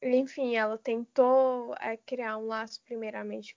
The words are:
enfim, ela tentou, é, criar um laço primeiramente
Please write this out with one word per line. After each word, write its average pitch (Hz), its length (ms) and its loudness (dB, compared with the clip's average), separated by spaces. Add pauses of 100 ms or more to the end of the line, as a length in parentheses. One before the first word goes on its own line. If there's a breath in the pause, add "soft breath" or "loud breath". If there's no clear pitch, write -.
enfim, 254 540 0
ela 220 200 0
tentou, 247 1040 2
é, 226 160 -4
criar 226 420 -6
um 220 80 -6
laço 220 380 -6
primeiramente 214 720 -8